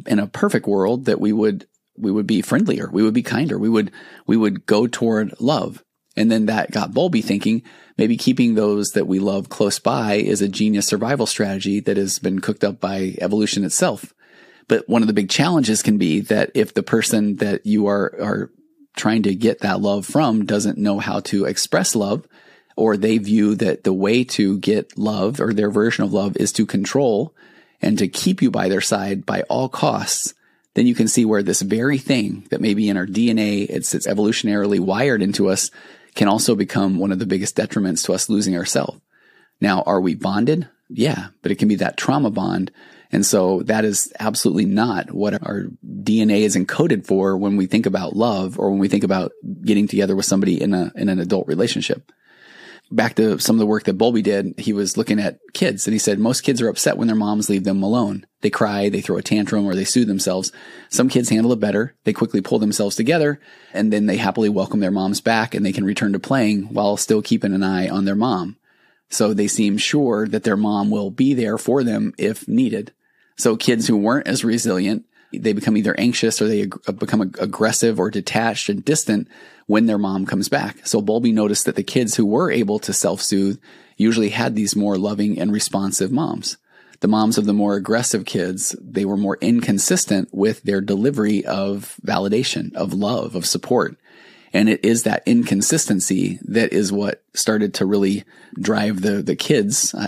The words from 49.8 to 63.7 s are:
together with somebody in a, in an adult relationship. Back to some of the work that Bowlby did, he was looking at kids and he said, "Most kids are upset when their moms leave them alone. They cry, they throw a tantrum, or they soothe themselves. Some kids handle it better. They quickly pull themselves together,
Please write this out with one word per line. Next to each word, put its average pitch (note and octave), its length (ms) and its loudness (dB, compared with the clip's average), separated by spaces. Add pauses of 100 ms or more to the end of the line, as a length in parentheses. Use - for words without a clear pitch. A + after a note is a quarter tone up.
together G2 280 0
with G2 100 -2
somebody G2 360 2
in G2 120 0
a, F2+ 220 -2
in - 120 -2
an F#2 120 0
adult F2+ 280 -2
relationship. - 640 -2 (800)
Back A#2+ 240 0
to G#2+ 240 2
some A2+ 160 2
of A2+ 40 4
the G#2+ 60 2
work G#2+ 200 0
that F#2+ 120 0
Bowlby A#2 240 2
did, G2 380 0
he - 120 -4
was G2+ 240 -2
looking A2 240 0
at G2 200 -4 (140)
kids - 340 -2
and A2 60 0
he A2 60 0
said, G#2 200 0
"Most A#2+ 220 0
kids B2 200 0
are A2+ 60 0
upset - 300 0
when A#2 100 0
their A2 80 2
moms G#2 340 0
leave G2 140 2
them G2 180 0
alone. G#2 460 -2 (140)
They G#2 100 2
cry, G2+ 380 0
they G2+ 120 -2
throw F#2 160 -2
a G2 60 -6
tantrum, G#2 420 0
or F#2+ 80 -2
they F#2+ 120 -2
soothe A#2+ 220 2
themselves. F#2+ 440 -2 (380)
Some B2+ 200 2
kids B2 200 0
handle A2+ 240 2
it A2 60 -2
better. G#2 440 0
They G#2+ 100 0
quickly G#2+ 280 0
pull A#2+ 180 0
themselves G#2 360 0
together, D3 440 2 (340)